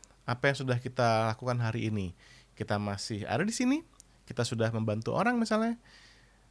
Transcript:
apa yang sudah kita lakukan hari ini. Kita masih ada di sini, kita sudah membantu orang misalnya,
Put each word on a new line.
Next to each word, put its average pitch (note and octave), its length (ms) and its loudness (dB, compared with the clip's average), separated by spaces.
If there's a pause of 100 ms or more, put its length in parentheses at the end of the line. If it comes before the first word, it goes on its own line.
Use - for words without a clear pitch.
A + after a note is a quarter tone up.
(280)
apa C#3 240 2
yang C3 80 -2
sudah B2+ 160 0
kita A2+ 560 2
lakukan B2 320 -2
hari A2+ 240 0
ini. G2 240 -2 (400)
Kita G#2 240 -2
masih G#2 480 -4
ada A#2 160 0
di G#3+ 160 0
sini, C4 240 2 (480)
kita - 160 -2
sudah A2+ 240 0
membantu A2 480 -2
orang A#3 240 2
misalnya, A3+ 400 0 (720)